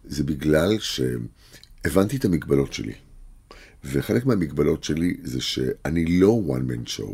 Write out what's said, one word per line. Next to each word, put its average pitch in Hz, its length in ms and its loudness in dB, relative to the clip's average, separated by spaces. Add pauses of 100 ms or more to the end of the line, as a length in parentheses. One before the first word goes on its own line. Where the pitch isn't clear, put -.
זה 71 180 -4
בגלל 78 560 2
שהבנתי - 1400 -4
את - 80 -2
המגבלות 71 480 2
שלי. 52 200 -8 (880)
וחלק 69 420 0
מהמגבלות 78 580 2
שלי 82 400 -2
זה 64 180 -6
שאני 80 800 0
לא 107 280 6
one 64 240 -2
man 60 180 -6
show 50 240 -8